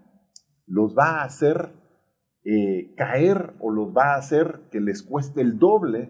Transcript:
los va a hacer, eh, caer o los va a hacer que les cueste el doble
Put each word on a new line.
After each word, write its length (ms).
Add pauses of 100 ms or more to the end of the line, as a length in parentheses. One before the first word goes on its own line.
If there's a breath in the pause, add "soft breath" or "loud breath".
(680)
los 300
va 240
a 20
hacer, 460 (760)
eh, 520
caer 640
o 120
los 240
va 180
a 40
hacer 520
que 120
les 200
cueste 400
el 180
doble 500